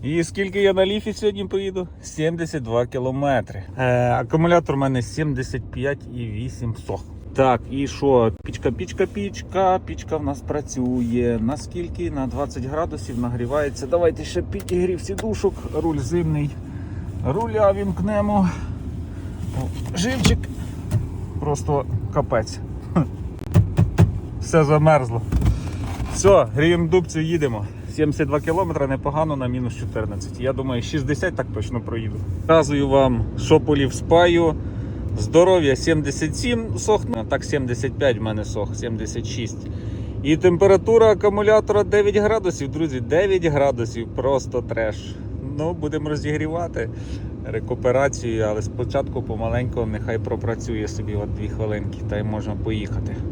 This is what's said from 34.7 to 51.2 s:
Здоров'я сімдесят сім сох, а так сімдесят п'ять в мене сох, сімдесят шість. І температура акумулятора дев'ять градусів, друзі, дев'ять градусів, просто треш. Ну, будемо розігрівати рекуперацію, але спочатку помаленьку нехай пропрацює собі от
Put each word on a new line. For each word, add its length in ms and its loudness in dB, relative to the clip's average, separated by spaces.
Здоров'я 580 6
сімдесят 600 0
сім 420 -2
сох, 260 2
а 100 -4
так 200 -2
сімдесят 540 -2
п'ять 200 2
в 40 -4
мене 220 -2
сох, 320 -4
сімдесят 500 -6
шість. 400 -6
І 140 4
температура 760 6
акумулятора 760 4
дев'ять 320 4
градусів, 520 0
друзі, 320 -2
дев'ять 440 2
градусів, 720 0
просто 460 0
треш. 520 -4
Ну, 140 -2
будемо 360 -4
розігрівати 840 -4
рекуперацію, 1040 0
але 140 -2
спочатку 600 -4
помаленьку 640 -2
нехай 320 -4
пропрацює 720 -4
собі 260 -6
от 200 -4